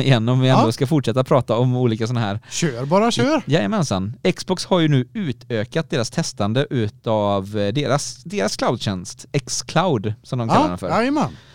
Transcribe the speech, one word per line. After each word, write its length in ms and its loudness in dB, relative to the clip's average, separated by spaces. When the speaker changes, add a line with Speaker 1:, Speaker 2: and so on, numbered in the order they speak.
Speaker 1:
igen, 280 4
om 120 4
vi 80 4
ändå 200 6
Speaker 2:
Ja. 40 2
Speaker 1:
ska 140 0
fortsätta 380 0
prata 320 2
om 200 2
olika 300 0
såna 140 -2
här. 200 -2
Speaker 2:
Kör 340 -4
bara, 260 2
kör. 360 0
Speaker 1:
Jajamensan. 720 0
Xbox 280 -6
har 160 2
ju 80 4
nu 260 2
utökat 760 -4
deras 200 -2
testande 600 -2
utav, 880 -2
eh, 140 0
deras, 520 -2
deras 320 -4
cloudtjänst, 680 -4
Xcloud, 760 -2
som 160 -8
de 100 -4
kallar 140 4
Speaker 2:
Ja, 60 2
Speaker 1:
den 100 -6
för. 100 -6
Speaker 2:
jajamän. 420 0